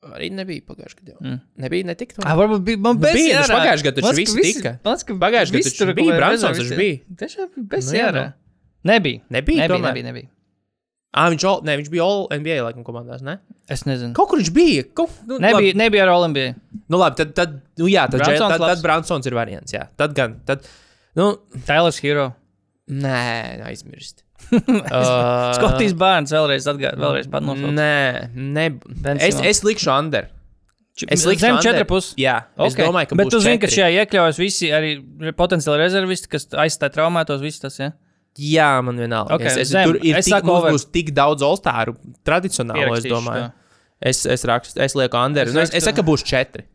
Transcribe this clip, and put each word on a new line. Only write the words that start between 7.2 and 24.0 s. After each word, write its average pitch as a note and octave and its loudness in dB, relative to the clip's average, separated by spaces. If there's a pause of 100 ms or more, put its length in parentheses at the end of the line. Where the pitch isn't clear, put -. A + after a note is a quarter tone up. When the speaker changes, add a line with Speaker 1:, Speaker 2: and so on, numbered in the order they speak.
Speaker 2:
bija B3+ -12
besi C3 -4
Speaker 1:
Nu, D#3+ -2
jā, A#3 0
Speaker 2:
ārā. D3+ -2
Speaker 1:
nu. C#3 -14 (520)
Speaker 2:
Nebija. D#3+ 2 (100)
Speaker 1:
Nebija, D3 -2
Speaker 2:
Nebija, D#3+ 0
Speaker 1:
tomēr. F3 0
Speaker 2:
nebija, A#2+ -8
nebija. A#2+ -14 (840)
Speaker 1:
Ā, D#3 2
viņš E3 0
all, F#3+ 0
nē, D3+ -2
viņš D3 -8
bija E3+ -2
All G3 -2
N D3 -6
B D#3+ -4
A C3 -4
laikam A#2 -10
komandās, A#2+ -14
ne? C#3+ -12 (280)
Speaker 2:
Es - -8
nezinu. B2 -6
Speaker 1:
Kaut G4 0
kur E4+ 2
viņš E3 0
bija. A3 4 (120)
Kaut, E4 -2 (180)
nu, C4 -8
Speaker 2:
Nebija, G#3+ 4
Speaker 1:
labi. G3 4
Speaker 2:
nebija G#3 4
ar F#3 4
All F3 6
N D#3+ -2
B C3+ -2
A. B2 -6 (320)
Speaker 1:
Nu, D#3+ 0
labi, D#3+ 2
tad, D3+ -2
tad, E3+ -2 (220)
nu, E3 0
jā, F3+ 4
tad C3 0
Speaker 2:
Bransons D3 4
Speaker 1:
Džē-, G3+ 2
tad, E3 2
Speaker 2:
labs. E3 4
Speaker 1:
tad F3 -4
Bransons D#3+ 0
ir B2 -4
variants, A2 -6
jā. - -8 (120)
Tad D3 0
gan, A#2+ -2
tad, C#3 -4 (500)
nu. G3 2 (340)
Speaker 2:
Tyler's D#3 2
Hero. C#3+ 0 (560)
Speaker 1:
Nē, B2 -4
aizmirst. - -18 (180)